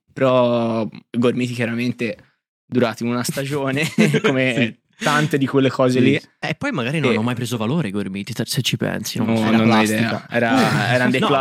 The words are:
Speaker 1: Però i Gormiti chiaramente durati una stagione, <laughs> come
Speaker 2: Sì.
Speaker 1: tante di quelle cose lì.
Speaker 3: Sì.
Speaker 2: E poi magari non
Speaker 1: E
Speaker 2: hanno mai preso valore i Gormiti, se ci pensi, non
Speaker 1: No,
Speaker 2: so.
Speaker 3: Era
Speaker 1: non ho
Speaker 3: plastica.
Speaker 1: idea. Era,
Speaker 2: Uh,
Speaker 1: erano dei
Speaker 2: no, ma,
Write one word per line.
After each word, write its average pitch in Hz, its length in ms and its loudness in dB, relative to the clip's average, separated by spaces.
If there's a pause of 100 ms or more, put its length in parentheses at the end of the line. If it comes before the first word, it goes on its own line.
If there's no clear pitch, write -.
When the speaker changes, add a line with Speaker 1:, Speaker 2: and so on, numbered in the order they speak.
(120)
Speaker 1:
Però 120 680 2
i - 360 -10
Gormiti 123 360 2
chiaramente 117 640 -4 (480)
durati 117 380 0
una 120 180 -2
stagione, 139 600 -4 (200)
<laughs> 147 180 2
come 131 340 2
Speaker 2:
Sì. - 480 -6
Speaker 1:
tante 147 340 2
di 135 80 0
quelle 135 240 2
cose 127 300 2
lì. 139 180 4
Speaker 3:
Sì. - 100 -20 (120)
Speaker 2:
E 156 160 -6
poi 277 160 -4
magari 143 260 -4
non 131 120 0
Speaker 1:
E 110 40 2
Speaker 2:
hanno 107 80 0
mai 120 140 -2
preso 120 200 -4
valore 117 320 -2
i - 40 -8
Gormiti, 98 420 -6 (100)
se - 180 -4
ci - 140 -2
pensi, 98 420 -4
non 110 100 -2
Speaker 1:
No, 113 80 2
Speaker 2:
so. 110 80 0
Speaker 3:
Era 110 120 2
Speaker 1:
non 113 40 4
ho 110 100 4
Speaker 3:
plastica. 107 300 2
Speaker 1:
idea. - 280 -4
Era, 117 240 0
Speaker 2:
Uh, 110 420 2
Speaker 1:
erano 123 180 2
dei 127 80 2
Speaker 2:
no, - 80 2
ma, 139 120 2